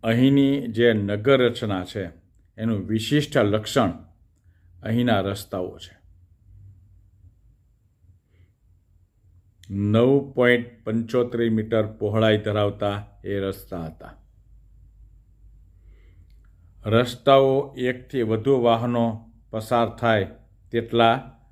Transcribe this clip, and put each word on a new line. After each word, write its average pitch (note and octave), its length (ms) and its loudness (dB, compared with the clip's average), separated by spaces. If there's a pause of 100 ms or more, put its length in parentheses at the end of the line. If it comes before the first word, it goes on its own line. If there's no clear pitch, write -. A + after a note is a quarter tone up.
અહીંની C#3 640 2
જે A#2 240 4
નગર G#2+ 480 2
રચના A2 440 -2
છે, F2+ 260 -10 (460)
એનું G#2+ 300 -4
વિશિષ્ટ A2 500 -2
લક્ષણ G#2+ 680 0 (760)
અહીંના A2+ 380 0
રસ્તાઓ F#2+ 580 -6
છે. - 180 -20 (3750)
નવ A#2 640 2
પોઇન્ટ A#2+ 520 0
પંચોતેર A#2 680 -2
મીટર A2 420 -2
પહોળાઈ G#2+ 460 2
ધરાવતા G#2 880 -4
એ G2+ 160 -6
રસ્તા F#2+ 440 -8
હતા. - 320 -16 (2750)
રસ્તાઓ C3+ 880 2
એકથી B2+ 480 -4
વધુ A2+ 400 0
વાહનો A#2 680 0 (180)
પસાર A2 460 -2
થાય A2 300 2 (440)
તેટલા A#2 680 0 (120)